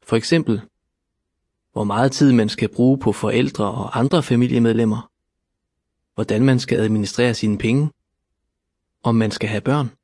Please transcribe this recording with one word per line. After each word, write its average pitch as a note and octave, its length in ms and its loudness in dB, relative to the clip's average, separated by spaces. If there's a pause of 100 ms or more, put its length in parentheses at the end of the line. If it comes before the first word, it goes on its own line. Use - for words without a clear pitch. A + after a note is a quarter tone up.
For - 120 -4
eksempel, A#2 460 0 (1080)
hvor A2 120 -6
meget A2 280 0
tid C3+ 220 4
man A2 160 4
skal A2 200 -4
bruge C3 300 2
på A2 120 0
forældre A2 540 -2
og G2+ 340 -6
andre C#3+ 240 0
familiemedlemmer. A#2 880 0 (1000)
Hvordan A2 320 0
man C3 140 4
skal - 200 -2
administrere G#2+ 540 0
sine G#2+ 240 -2
penge. C3+ 340 0 (1120)
Om A#2 120 0
man A2 160 0
skal G#2+ 180 -6
have G#2+ 120 -6
børn. C3+ 280 -2 (140)